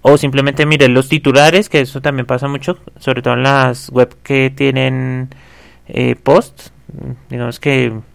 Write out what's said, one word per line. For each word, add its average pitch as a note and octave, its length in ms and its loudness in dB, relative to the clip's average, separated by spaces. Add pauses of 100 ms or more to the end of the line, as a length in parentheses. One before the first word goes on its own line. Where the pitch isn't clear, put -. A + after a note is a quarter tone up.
o C#3+ 160 6
simplemente C#3+ 480 0
miré C#3+ 200 4
los C3 220 2
titulares, D3+ 580 4
que D3+ 140 0
eso C3+ 180 -8
también C3+ 280 -4
pasa C3 200 -4
mucho, C#3+ 300 -6 (220)
sobre B2+ 240 -4
todo B2 100 0
en A#2+ 80 -2
las C3 480 0
web B2 320 0
que C3+ 340 -2
tienen, C3 760 -4 (580)
eh, B2 280 -4
post, - 520 0 (600)
digamos A#2+ 320 -10
que C3 320 -2 (240)